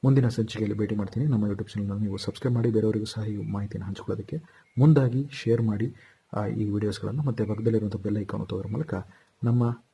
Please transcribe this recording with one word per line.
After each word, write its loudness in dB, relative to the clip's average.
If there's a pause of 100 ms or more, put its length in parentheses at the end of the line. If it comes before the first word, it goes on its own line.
ಮುಂದಿನ 6
ಸಂಚಿಕೆಯಲ್ಲಿ -2
ಭೇಟಿ 0
ಮಾಡ್ತೀನಿ. -2
ನಮ್ಮ 2
YouTube -4
ಚಾನಲ್ -4
ನೀವು -2
ಸಬ್ಸ್ಕ್ರೈಬ್ -2
ಮಾಡಿ, 2
ಬೇರೆಯವರಿಗೂ 2
ಸಹ -6
ಈ -6
ಮಾಹಿತಿಯನ್ನು -6
ಹಂಚ್ಕೊಳ್ಳೋದಕ್ಕೆ -8 (340)
ಮುಂದಾಗಿ 6
ಶೇರ್ 0
ಮಾಡಿ, 0 (380)
ಆ, -2
ಈ -2
ವಿಡಿಯೋಸ್ಗಳನ್ನು. -2
ಮತ್ತೆ 0
ಪಕ್ಕದಲ್ಲಿರುವಂಥ 0
ಬೆಲ್ -2
ಐಕಾನ್ -4
ಒತ್ತೋದ್ರ -6
ಮೂಲಕ -4 (500)
ನಮ್ಮ 2 (100)